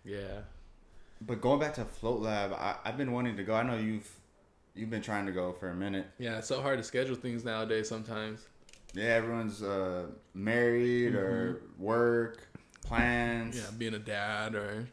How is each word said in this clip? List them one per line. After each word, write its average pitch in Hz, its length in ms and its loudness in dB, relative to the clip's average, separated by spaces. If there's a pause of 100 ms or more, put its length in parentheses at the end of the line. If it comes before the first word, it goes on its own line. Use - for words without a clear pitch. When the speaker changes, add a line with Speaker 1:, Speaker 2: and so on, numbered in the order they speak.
Speaker 1:
Yeah. 98 360 -8 (800)
Speaker 2:
But 110 200 -4
going 139 200 4
back 147 140 0
to 120 100 -4
Float 113 360 -2
Lab, 104 320 0
I, - 320 -2
I've 113 120 -4
been 135 160 0
wanting 120 240 0
to 98 80 -4
go. 107 100 0
I 110 80 4
know 123 140 0
you've 110 340 -2 (640)
you've 110 160 -6
been 107 120 -2
trying 104 240 -2
to 95 60 -2
go 90 200 0
for 90 180 -8
a 87 40 -4
minute. 95 320 -2 (120)
Speaker 1:
Yeah, 117 200 -4
it's 113 80 -8
so 135 160 -2
hard 135 160 2
to 117 60 -4
schedule 127 320 0
things 117 280 -4
nowadays 110 440 0
sometimes. 110 580 -6 (480)
Speaker 2:
Yeah, 98 100 -2
everyone's, 113 580 2
uh, 95 440 0 (280)
married 120 800 4
or 117 480 2
Speaker 1:
Mm-hmm. - 200 -12
Speaker 2:
work, 117 680 4 (360)
plans. 117 720 2
Speaker 1:
Yeah, 104 200 -6
being 113 180 -2
a 104 40 -4
dad 107 560 -2
or 104 380 -2